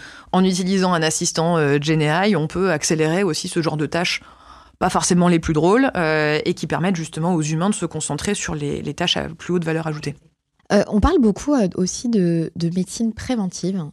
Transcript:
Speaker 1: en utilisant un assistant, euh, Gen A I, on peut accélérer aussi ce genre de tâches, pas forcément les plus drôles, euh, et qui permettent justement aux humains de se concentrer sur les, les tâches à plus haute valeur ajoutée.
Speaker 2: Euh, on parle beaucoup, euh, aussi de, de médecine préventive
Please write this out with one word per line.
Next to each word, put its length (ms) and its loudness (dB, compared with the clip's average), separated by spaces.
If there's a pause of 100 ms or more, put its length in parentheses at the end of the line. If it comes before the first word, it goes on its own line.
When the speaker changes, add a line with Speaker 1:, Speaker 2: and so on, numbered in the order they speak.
(300)
Speaker 1:
en 140 4
utilisant 480 2
un 100 2
assistant, 560 0
euh, 220 4
Gen 220 2
A 260 2
I, 80 4
on 100 0
peut 240 0
accélérer 540 0
aussi 240 -2
ce 120 -2
genre 160 -2
de 100 -2
tâches, 340 -2 (580)
pas 120 0
forcément 360 4
les 140 4
plus 140 -2
drôles, 420 4
euh, 480 2
et 100 0
qui 140 -6
permettent 260 0
justement 400 -2
aux 80 2
humains 280 0
de 40 0
se 100 -4
concentrer 500 -4
sur 200 -6
les, 260 -4
les 140 -6
tâches 220 -2
à 80 -2
plus 280 -8
haute 120 0
valeur 240 -2
ajoutée. 260 -6 (580)
Speaker 2:
Euh, 140 4
on 140 0
parle 180 4
beaucoup, 340 2
euh, 220 4
aussi 340 -4
de, 460 2
de 180 -2
médecine 400 -2
préventive 800 -4